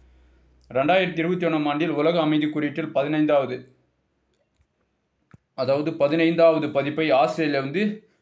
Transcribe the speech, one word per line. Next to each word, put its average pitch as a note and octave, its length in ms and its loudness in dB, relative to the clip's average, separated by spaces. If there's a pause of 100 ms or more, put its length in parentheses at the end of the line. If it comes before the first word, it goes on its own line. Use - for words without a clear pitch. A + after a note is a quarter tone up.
(720)
ரெண்டாயிரத்தி D#3+ 480 0
இருபத்தி E3+ 280 -2
ஒண்ணாம் D3+ 220 0
ஆண்டில் D3+ 220 -2
உலக D#3 300 0
அமைதி D3+ 280 2
குறியீட்டில் D3+ 440 -6
பதினைந்தாவது, D3 640 0 (2000)
அதாவது C#3 380 -2
பதினைந்தாவது D#3+ 800 2
பதிப்பை D3+ 400 -2
ஆஸ்திரேலியா D3 500 0
வந்து F#3 480 -4 (140)